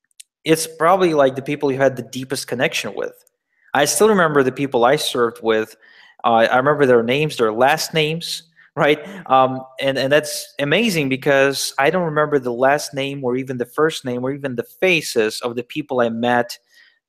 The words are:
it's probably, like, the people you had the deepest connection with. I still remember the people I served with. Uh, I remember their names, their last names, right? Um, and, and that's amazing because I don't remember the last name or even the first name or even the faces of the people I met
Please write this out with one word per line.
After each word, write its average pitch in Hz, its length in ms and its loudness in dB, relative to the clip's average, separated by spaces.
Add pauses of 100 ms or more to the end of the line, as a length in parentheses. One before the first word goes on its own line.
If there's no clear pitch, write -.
(440)
it's 160 220 2
probably, 175 480 2
like, 135 220 2
the 131 80 -6
people 147 280 -2
you 131 60 -4
had 135 180 2
the 127 60 -8
deepest 131 460 -10
connection 117 480 -4
with. - 180 -8 (600)
I 143 100 4
still 208 240 2
remember 165 320 4
the 127 100 0
people 131 340 0
I 135 100 4
served 120 480 -2
with. 110 320 0 (480)
Uh, 117 280 4
I 127 60 4
remember 143 280 2
their 123 180 6
names, 139 340 -2
their 113 140 2
last 135 420 0
names, 160 500 -4 (320)
right? 151 240 2 (300)
Um, 131 320 2 (180)
and, 135 180 -2
and 131 140 -2
that's - 460 0
amazing 160 520 0
because 135 680 0
I 139 120 2
don't 175 160 0
remember 151 340 0
the 123 140 -4
last 135 400 0
name 139 300 -6
or 123 120 -2
even 131 220 -6
the 120 80 -6
first 156 400 -2
name 123 180 -6
or 131 80 -4
even 139 240 -8
the 117 80 -6
faces 147 800 -2
of 120 140 -6
the 120 80 -6
people 147 360 -6
I 120 100 0
met 120 480 -2 (520)